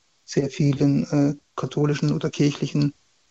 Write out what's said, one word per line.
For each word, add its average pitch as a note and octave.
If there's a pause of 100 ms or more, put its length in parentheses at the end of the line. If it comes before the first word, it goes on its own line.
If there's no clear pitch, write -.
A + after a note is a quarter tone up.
(240)
sehr C#3
vielen, C#3+
äh, C#3+ (200)
katholischen D3
oder D#3+
kirchlichen, C#3+ (380)